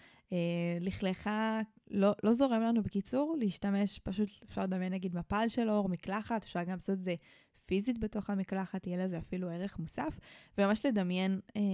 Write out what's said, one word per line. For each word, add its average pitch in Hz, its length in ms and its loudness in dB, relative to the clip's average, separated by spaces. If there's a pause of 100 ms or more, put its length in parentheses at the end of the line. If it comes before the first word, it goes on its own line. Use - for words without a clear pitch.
(320)
אה, 180 60 0 (440)
לכלכה, 208 800 -2 (300)
לא, 202 200 6 (120)
לא 220 100 6
זורם 240 280 4
לנו. 226 220 4
בקיצור, 254 560 0
להשתמש, 202 600 0
פשוט 196 300 -2 (140)
אפשר - 200 -4
לדמיין 185 300 -2
נגיד 185 220 -4
מפל 202 320 0
של 226 220 0
אור, 208 200 4
מקלחת, 202 540 -4
אפשר 175 200 -4
גם 175 80 -4
לעשות 185 260 -2
את 185 60 -6
זה 180 120 0 (500)
פיזית 226 340 0
בתוך 214 300 -4
המקלחת, 190 580 -4
יהיה 180 180 -2
לזה 180 120 -2
אפילו 180 320 -6
ערך 175 300 -6
מוסף, 175 400 -6 (380)
וממש 202 280 4
לדמיין, 190 540 2 (160)
אה, 208 60 -2 (120)